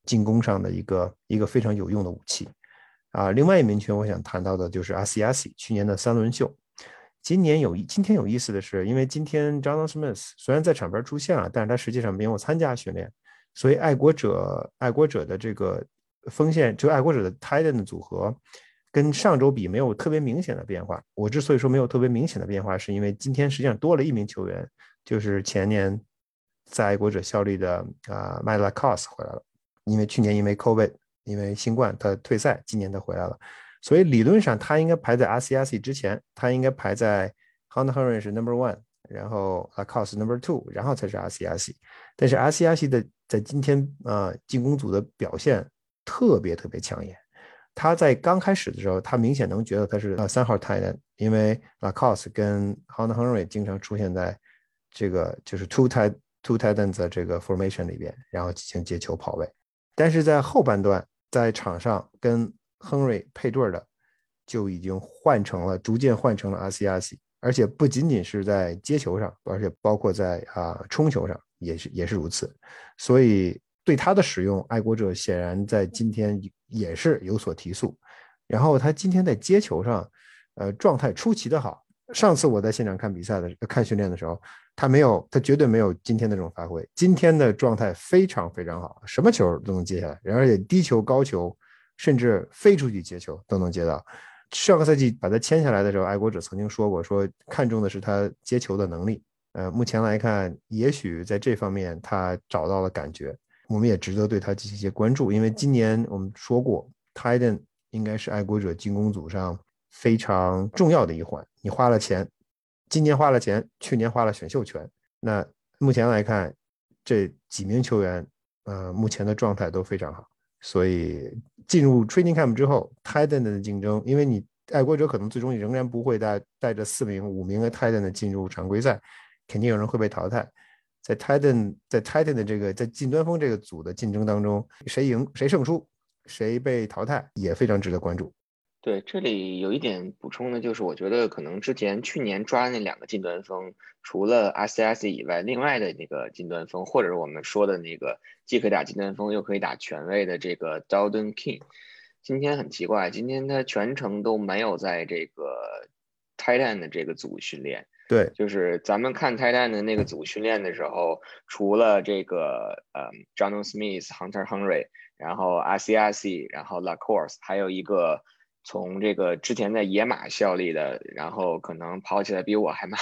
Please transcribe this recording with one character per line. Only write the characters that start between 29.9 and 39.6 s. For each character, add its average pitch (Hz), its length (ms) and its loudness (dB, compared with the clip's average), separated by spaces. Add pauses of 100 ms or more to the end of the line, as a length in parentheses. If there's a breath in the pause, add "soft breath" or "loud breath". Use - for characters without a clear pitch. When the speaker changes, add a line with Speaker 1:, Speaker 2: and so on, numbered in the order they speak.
Speaker 1:
为 107 80 2
去 117 160 0
年 104 120 4
因 104 80 2
为 101 140 2
covid， 110 360 4 (320)
因 104 120 -6
为 101 180 -4
新 113 220 -2
冠 107 240 2
他 98 160 0
退 - 220 -2
赛， 127 280 0
今 113 120 -6
年 98 120 -4
他 98 80 -6
回 92 160 -8
来 87 120 -4
了。 - 120 -10 (440 loud breath)
所 147 140 4
以 185 80 8
理 127 180 6
论 175 160 8
上 120 200 4
他 151 200 2
应 160 80 4
该 165 80 4
排 123 220 2
在 123 100 4
阿 120 140 0
西 131 140 -4
亚 135 100 2
西 123 140 -4
之 131 160 -6
前， 104 260 -4 (140)
他 123 160 0
应 127 100 0
该 131 100 2
排 101 240 -4
在 104 380 0 (400)
Hunter 135 200 0
Henry 127 280 0
是 104 100 -8
number 113 220 -4
one， 120 240 -2 (320)
然 101 220 -10
后 95 440 -4